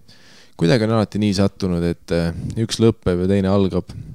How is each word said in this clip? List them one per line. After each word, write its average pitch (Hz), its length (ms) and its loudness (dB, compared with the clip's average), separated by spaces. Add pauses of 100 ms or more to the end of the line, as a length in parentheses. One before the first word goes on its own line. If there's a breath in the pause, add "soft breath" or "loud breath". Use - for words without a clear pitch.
(520 loud breath)
Kuidagi 139 340 2
on 113 80 0
alati 101 240 0
nii 104 160 0
sattunud, 92 480 0
et, 85 320 -4
äh, 85 160 0 (260)
üks 110 240 -4
lõpeb 92 440 2
ja 92 40 0
teine 98 220 2
algab. 95 400 0 (240)